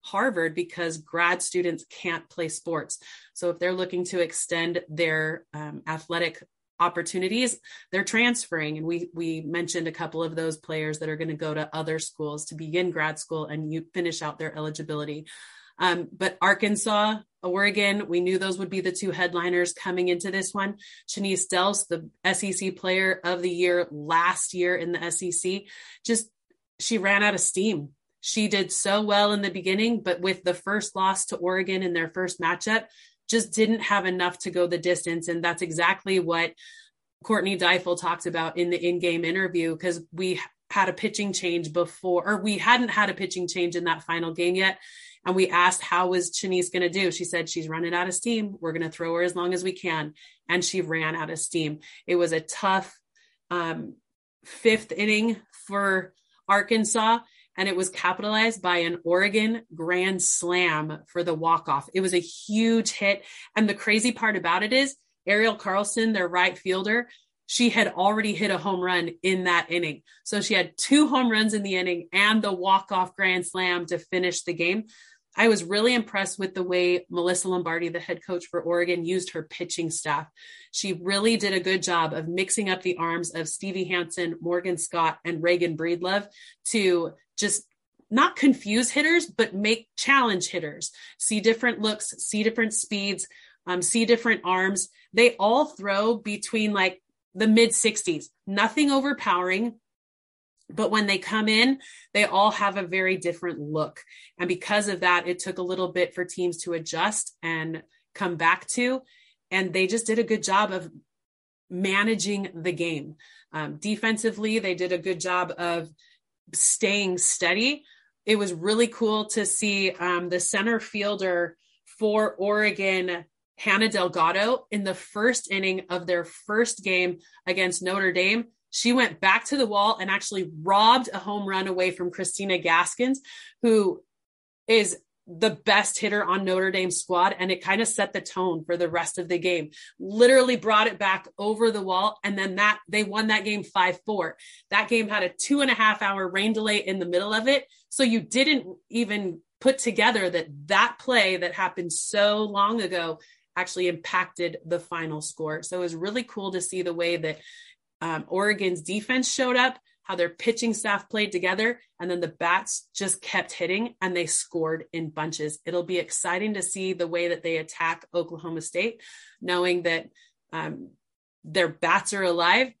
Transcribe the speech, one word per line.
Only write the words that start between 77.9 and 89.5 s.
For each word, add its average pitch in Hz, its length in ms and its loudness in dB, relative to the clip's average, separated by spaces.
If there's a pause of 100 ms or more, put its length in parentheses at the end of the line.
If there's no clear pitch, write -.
head 165 260 -6
coach 175 200 -6
for 170 160 -4
Oregon, 175 440 0
used 180 260 -2
her 160 120 -6
pitching 170 460 -6
staff. 151 380 -2 (440)
She 190 220 -4
really 196 440 2
did 196 160 0
a 190 60 2
good 185 240 0
job 165 300 0
of 156 140 -6
mixing 190 420 -2
up 185 120 -2
the 180 160 -2
arms 170 360 -4
of 160 140 -6
Stevie 190 380 -6
Hansen, 175 560 -4
Morgan 175 360 -2
Scott, 165 480 -2
and 165 160 -4
Reagan 170 360 2
Breedlove 175 500 -2 (440)
to 175 420 2 (240)
just - 260 -2 (480)
not 302 240 4
confuse 240 560 2
hitters, 320 360 2
but 214 280 0